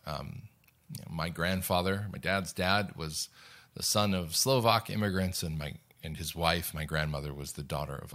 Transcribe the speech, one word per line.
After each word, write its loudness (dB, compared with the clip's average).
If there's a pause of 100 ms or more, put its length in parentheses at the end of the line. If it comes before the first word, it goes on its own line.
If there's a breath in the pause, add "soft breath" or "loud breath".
um, -8 (420)
you -8
know, -10
my -2
grandfather, 2
my -8
dad's 0
dad, 2
was -6 (460 loud breath)
the -10
son 4
of 0
Slovak 4
immigrants, 0
and -2
my, -6 (280)
and -6
his -6
wife, 2
my -2
grandmother, -2
was -8
the -8
daughter -4
of -10